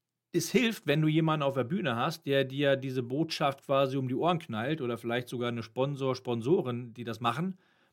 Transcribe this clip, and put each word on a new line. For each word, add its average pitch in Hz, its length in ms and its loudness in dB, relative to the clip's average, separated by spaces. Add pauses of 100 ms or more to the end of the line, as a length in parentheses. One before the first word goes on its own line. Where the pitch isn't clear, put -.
(360)
Es 165 140 0
hilft, 226 380 2
wenn 147 120 4
du 156 80 4
jemanden 156 360 2
auf 135 100 2
der 131 100 0
Bühne 143 320 -2
hast, 143 300 -2
der 139 180 4
dir 139 320 2
diese 131 280 -2
Botschaft 139 600 -2
quasi 139 340 2
um 135 100 0
die 127 80 -2
Ohren 165 240 2
knallt 135 420 -4
oder 120 160 -2
vielleicht 120 320 -2
sogar 120 200 -4
eine 117 120 -4
Sponsor, 131 540 -2
Sponsorin, 123 800 0
die 120 80 -12
das 110 160 -8
machen. 143 400 -2 (340)